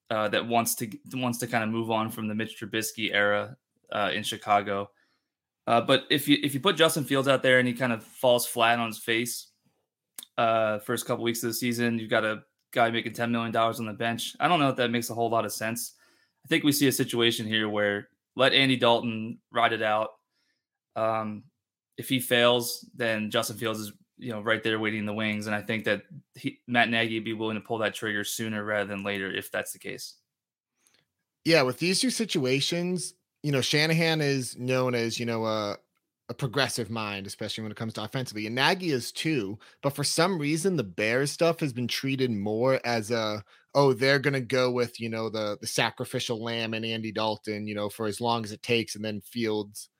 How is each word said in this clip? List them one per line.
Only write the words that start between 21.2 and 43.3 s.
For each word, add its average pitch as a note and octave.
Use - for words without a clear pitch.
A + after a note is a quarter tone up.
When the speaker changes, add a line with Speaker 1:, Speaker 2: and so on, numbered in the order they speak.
Speaker 1:
if -
he C3
fails, A#2+
then A2
Justin A2+
Fields A2
is, G#2+
you B2
know, G#2+
right A2
there A2
waiting G#2+
in G#2
the G#2
wings. G#2+
And G#2+
I G#2
think G#2+
that G2+
he, -
Matt A#2+
Nagy A2+
would G#2+
be A2+
willing A2
to G2+
pull A2+
that G#2
trigger G#2
sooner G#2+
rather G#2
than G2
later G2
if G2
that's -
the -
case. -
Speaker 2:
Yeah, D#3+
with B2+
these F3
two C4
situations, E3+
you D3
know, C3+
Shanahan D#3+
is C#3
known B2+
as, A#2
you A#2+
know, A2+
a, G#2+
a A#2
progressive B2
mind, G#2
especially G#2+
when G#2+
it G#2
comes A2+
to A2
offensively. A2
And A2
Nagy E3
is B2
too. A2
But C#3+
for C#3+
some F3
reason, D#3+
the B2+
Bears A2+
stuff E3
has C#3
been A#2+
treated C3
more A2
as A2+
a, A2